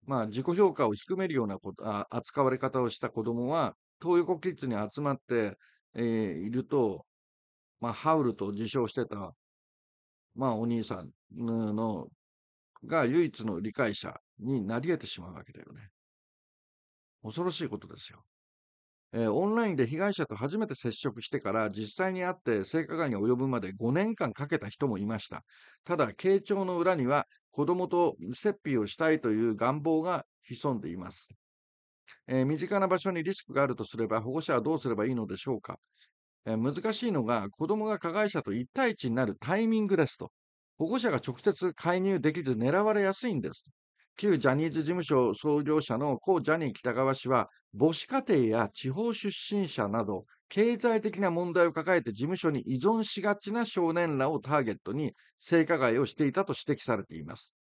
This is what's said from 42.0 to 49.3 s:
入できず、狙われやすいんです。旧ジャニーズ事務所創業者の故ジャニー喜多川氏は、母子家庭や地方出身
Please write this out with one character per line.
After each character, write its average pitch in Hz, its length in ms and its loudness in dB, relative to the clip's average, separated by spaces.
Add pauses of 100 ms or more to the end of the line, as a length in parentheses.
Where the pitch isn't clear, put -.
入 190 180 2
で 151 140 2
き 170 80 -4
ず、 131 100 0
狙 127 280 2
わ 214 120 2
れ 208 80 2
や 196 140 2
す - 120 -6
い 214 80 0
ん 131 60 0
で - 140 -6
す。 - 100 -20 (540)
旧 196 180 4
ジ 135 120 4
ャ 131 60 6
ニ 156 120 2
ー 160 40 0
ズ 156 100 0
事 151 40 -2
務 175 180 -2
所 127 320 4
創 147 280 0
業 151 180 2
者 120 160 -2
の 135 220 0
故 185 220 2
ジ 151 100 0
ャ 160 60 6
ニ 160 100 -2
ー 113 60 -2
喜 - 100 -14
多 120 100 0
川 131 220 2
氏 127 140 -6
は、 123 200 4 (300)
母 160 140 6
子 - 140 -6
家 262 200 -2
庭 120 360 4
や 104 80 2
地 - 180 -8
方 214 240 -2
出 208 160 -4
身 196 400 -2